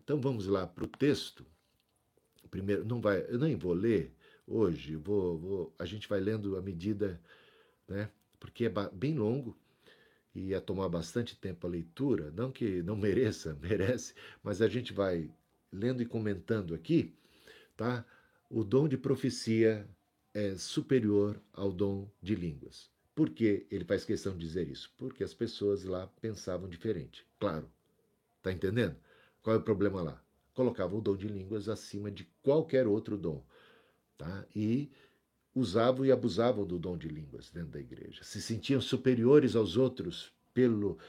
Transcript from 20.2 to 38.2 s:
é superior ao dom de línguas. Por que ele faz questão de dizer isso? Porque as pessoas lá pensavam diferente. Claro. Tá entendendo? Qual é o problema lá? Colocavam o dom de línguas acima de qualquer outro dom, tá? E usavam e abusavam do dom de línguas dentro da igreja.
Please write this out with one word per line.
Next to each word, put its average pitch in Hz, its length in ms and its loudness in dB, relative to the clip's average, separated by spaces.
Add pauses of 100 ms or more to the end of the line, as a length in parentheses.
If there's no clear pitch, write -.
é 101 220 -2
superior 104 880 2 (100)
ao 98 200 -2
dom 98 360 -2 (140)
de 98 140 0
línguas. 80 560 -10 (240)
Por 156 140 2
que 107 400 0
ele 92 140 -4
faz 95 220 0
questão 98 280 -2
de 85 60 -8
dizer 82 280 -4
isso? - 300 -14
Porque 127 260 -8
as 90 100 -6
pessoas 101 500 -2
lá 92 240 -4 (140)
pensavam 95 480 -6
diferente. 85 560 -6 (140)
Claro. 85 300 -2 (720)
Tá 92 100 -2
entendendo? 95 440 0 (460)
Qual 110 140 2
é 107 40 4
o - 40 -2
problema 98 380 2
lá? 73 220 -8 (300)
Colocavam 104 460 0
o - 20 -4
dom 101 140 2
de 95 120 -8
línguas 101 400 -6
acima 101 440 -6
de - 160 -14 (160)
qualquer 135 440 4
outro 104 300 0
dom, 80 260 -4 (720)
tá? 90 280 -10 (100)
E 113 360 0 (640)
usavam 127 500 4
e 135 60 6
abusavam 110 540 2
do 87 140 -4
dom 87 180 -4
de 80 100 -8
línguas 76 420 -12
dentro 82 220 -10
da 73 80 -10
igreja. - 440 -14